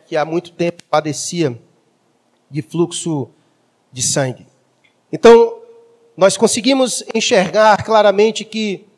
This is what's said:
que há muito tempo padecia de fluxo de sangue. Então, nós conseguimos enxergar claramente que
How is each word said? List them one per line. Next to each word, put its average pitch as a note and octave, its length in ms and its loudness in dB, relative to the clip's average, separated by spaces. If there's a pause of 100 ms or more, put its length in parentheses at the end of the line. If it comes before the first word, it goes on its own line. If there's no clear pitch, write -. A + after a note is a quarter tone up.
que E3 100 -6
há D3+ 80 0
muito D#3+ 280 -6
tempo E3+ 320 -6
padecia D3+ 760 -4 (880)
de D3 140 -10
fluxo E3 640 -6 (640)
de B2+ 120 -10
sangue. C3 420 -4 (640)
Então, A#3 460 4 (580)
nós G3 220 2
conseguimos A#3+ 640 0 (120)
enxergar G#3 680 2
claramente G#3+ 640 2
que G#3+ 400 -8 (120)